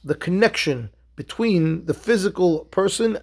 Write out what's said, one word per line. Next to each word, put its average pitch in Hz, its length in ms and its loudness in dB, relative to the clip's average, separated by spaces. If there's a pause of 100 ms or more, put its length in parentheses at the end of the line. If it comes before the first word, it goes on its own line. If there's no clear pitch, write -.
The 143 100 -2
connection 165 760 -2 (260)
between 170 720 0
the 156 80 -2
physical 185 720 0
person 202 560 0